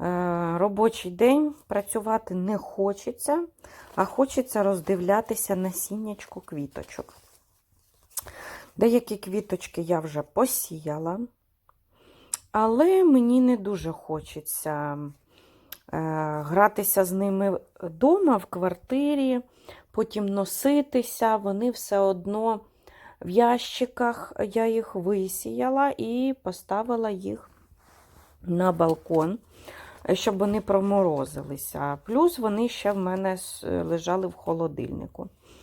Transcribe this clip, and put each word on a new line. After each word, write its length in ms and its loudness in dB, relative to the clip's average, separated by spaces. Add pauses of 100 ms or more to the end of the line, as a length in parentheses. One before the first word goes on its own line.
Е, 560 -2
робочий 540 0
день, 440 4 (120)
працювати 680 -2
не 220 -2
хочеться, 880 -2 (500)
а 100 2
хочеться 580 0
роздивлятися 920 0
насіннячко 880 -6
квіточок. 720 -10 (1600)
Деякі 400 2
квіточки 640 -6
я 180 0
вже 220 -6
посіяла, 1000 -4 (1300)
але 520 4
мені 380 6
не 160 4
дуже 340 -4
хочеться, 1080 -6 (960)
е, 40 -4 (480)
гратися 600 4
з 60 -4
ними 480 0 (240)
вдома, 540 4
в 80 -4
квартирі, 960 0 (500)
потім 340 -2
носитися. 1120 0
Вони 360 -2
все 280 -2
одно 600 0 (680)
в 40 -8
ящиках, 1080 0
я 280 2
їх 280 -2
висіяла 1000 0
і 460 0
поставила 640 -4
їх 400 -8 (920)
на 300 2
балкон, 680 2 (760)
щоб 240 0
вони 240 0
проморозилися. 1400 0
Плюс 340 2
вони 300 0
ще 220 -2
в 60 -2
мене 400 -2
с-, 460 -6
лежали 440 -2
в 60 -8
холодильнику. 960 -6 (340)